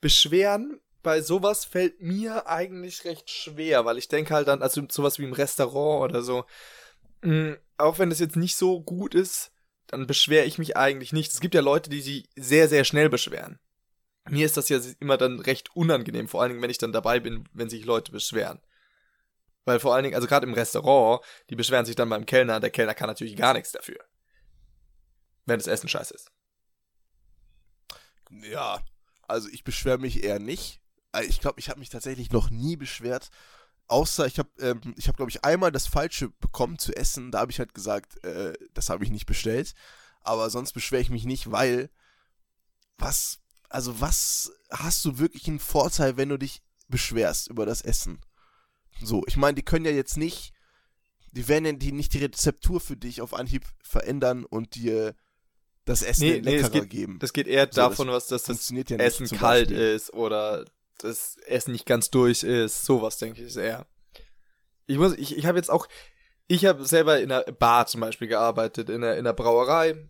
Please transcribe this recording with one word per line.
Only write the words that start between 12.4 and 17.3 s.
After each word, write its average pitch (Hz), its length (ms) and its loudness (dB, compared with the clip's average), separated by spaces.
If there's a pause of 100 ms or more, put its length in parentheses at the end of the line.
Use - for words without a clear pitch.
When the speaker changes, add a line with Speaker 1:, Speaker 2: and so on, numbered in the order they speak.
Speaker 1:
sehr 147 160 6
schnell 151 240 4
beschweren. - 520 -4 (680)
Mir 143 160 2
ist 156 120 2
das 143 120 -2
ja 135 120 2 (180)
immer 139 200 2
dann 127 200 2
recht - 380 -4
unangenehm, 123 500 0
vor 110 160 -2
allen 123 80 2
Dingen, 120 120 -8
wenn 123 80 -2
ich 123 80 -6
dann 113 140 -4
dabei 110 280 2
bin, 117 320 -8